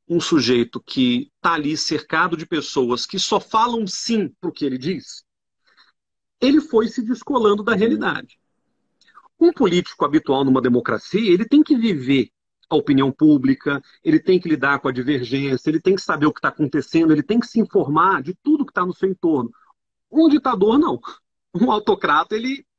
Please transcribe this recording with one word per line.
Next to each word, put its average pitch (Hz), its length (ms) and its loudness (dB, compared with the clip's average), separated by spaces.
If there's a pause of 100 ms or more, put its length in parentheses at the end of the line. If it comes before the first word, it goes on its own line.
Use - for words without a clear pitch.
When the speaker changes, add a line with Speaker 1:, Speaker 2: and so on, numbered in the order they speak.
Speaker 1:
um 170 120 -2
sujeito 120 640 0
que 127 500 -2 (100)
tá 170 120 0
ali 151 240 -4
cercado 165 580 -4
de 160 100 -10
pessoas 127 600 -4
que 185 140 -8
só 202 200 -2
falam 226 480 -2
sim 214 420 -4 (120)
pro 165 100 -6
que - 140 -8
ele 135 120 -4
diz, 151 460 -8 (1160)
ele 285 200 4
foi 226 260 0
se 240 140 -6
descolando 214 600 0
da 226 100 -2
Speaker 2:
Uhum. 196 40 0
Speaker 1:
realidade. 214 600 -4 (1000)
Um 339 140 4
político 180 500 -2
habitual 143 400 0
numa 131 180 2
democracia, 123 720 0
ele 190 140 2
tem 294 180 4
que 294 140 2
viver 139 520 0 (400)
a 160 60 0
opinião 135 360 2
pública, 143 720 2 (220)
ele 156 160 2
tem 180 200 2
que 175 100 -6
lidar 139 300 0
com 139 100 -4
a - 20 0
divergência, 131 800 -4
ele 156 100 0
tem 190 160 2
que 196 60 -6
saber 151 240 -2
o 147 80 2
que - 80 -16
tá 143 80 -2
acontecendo, 156 640 0
ele 147 100 2
tem 226 160 0
que - 80 -4
se - 120 -2
informar 165 600 0
de 156 120 -10 (100)
tudo 294 220 0
que - 80 -14
tá 180 120 -2
no 180 80 -4
seu 190 160 -4
entorno. 156 420 -2 (600)
Um 320 160 4
ditador, 240 500 2
não. 190 220 0 (560)
Um 233 160 0
autocrata, 190 640 0
ele 262 300 -6 (140)